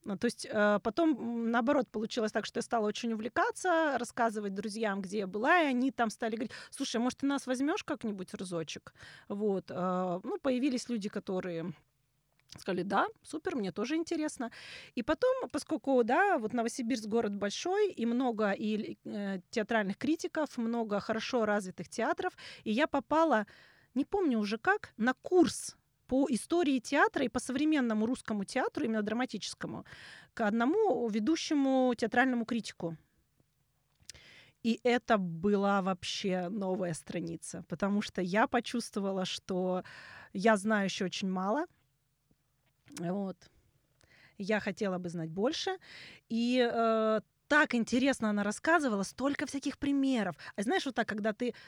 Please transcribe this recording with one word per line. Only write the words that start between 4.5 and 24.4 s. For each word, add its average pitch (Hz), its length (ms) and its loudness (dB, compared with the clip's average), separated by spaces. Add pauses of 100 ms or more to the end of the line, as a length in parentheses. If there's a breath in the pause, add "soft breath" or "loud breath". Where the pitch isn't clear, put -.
друзьям, 202 480 -2
где 190 180 -6
я 196 80 -2
была, 254 340 4
и 302 60 4
они 254 240 2
там 233 200 0
стали 226 240 -4
говорить: 226 180 -6 (180 loud breath)
«Слушай, - 300 -4
может, 247 180 0
ты 277 80 0
нас 277 200 0
возьмёшь 277 360 0
как-нибудь 208 520 -6
разочек?» 175 580 -8 (360 loud breath)
Вот. 202 420 -2
Э, 185 520 -2
ну, 392 160 -4
появились 254 500 0
люди, 214 200 -4
которые 180 640 -4 (880)
сказали: 185 240 -4
«Да, 196 240 0 (160)
супер, - 320 -6
мне 196 160 -2
тоже 240 240 -4
интересно». 311 560 -4 (460 loud breath)
И 233 60 -4
потом, 494 480 0
поскольку, 277 520 2
да, 339 340 4
вот 214 160 -4
Новосибирск — 233 540 -2
город 214 280 0
большой, 349 640 0
и 226 60 0
много 233 460 2
и, 214 540 -2
э, 202 340 -4 (120)
театральных 214 460 0
критиков, 311 600 -2
много 226 420 -2
хорошо 220 460 0
развитых 196 440 -2
театров, 339 440 -2 (320 loud breath)
и 220 60 0
я 269 160 4
попала, 294 580 2 (500 soft breath)
не 269 100 2
помню 320 340 2
уже 208 180 0